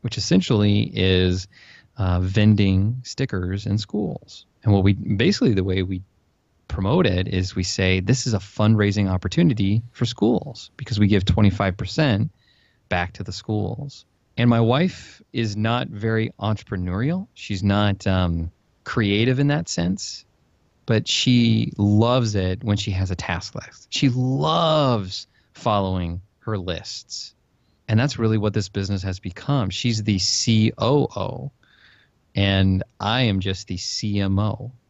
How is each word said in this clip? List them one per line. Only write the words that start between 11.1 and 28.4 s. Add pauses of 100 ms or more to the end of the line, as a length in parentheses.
twenty-five
percent (580)
back
to
the
schools." (320)
And
my
wife (100)
is
not
very
entrepreneurial.
She's
not,
um, (320)
creative
in
that
sense, (600)
but
she
loves
it
when
she
has
a
task
list.
She
loves (260)
following (180)
her
lists. (540)
And
that's
really
what